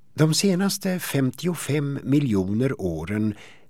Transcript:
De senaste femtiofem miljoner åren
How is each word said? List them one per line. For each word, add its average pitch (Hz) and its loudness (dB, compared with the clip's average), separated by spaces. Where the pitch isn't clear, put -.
De 156 4
senaste 190 0
femtiofem 143 -2
miljoner 120 2
åren 95 -2